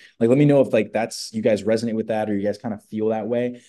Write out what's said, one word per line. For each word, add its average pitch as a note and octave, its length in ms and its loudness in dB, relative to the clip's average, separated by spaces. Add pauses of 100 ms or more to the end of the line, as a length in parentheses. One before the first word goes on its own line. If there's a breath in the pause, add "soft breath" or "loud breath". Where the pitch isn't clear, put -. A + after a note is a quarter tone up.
(180 loud breath)
Like, A#2 120 2
let B2+ 80 4
me D3 80 6
know C#3+ 160 6
if, - 100 0
like, G#2+ 220 0
that's, A2+ 380 -4
you A2 100 -6
guys G#2+ 200 2
resonate A2 320 -2
with A2 140 -4
that G#2+ 220 -2
or G#2 40 0
you G2 80 -2
guys G#2 140 -2
kind A2 160 -8
of G2+ 140 -10
feel A2 220 -2
that A2 200 -4
way. B2 400 -4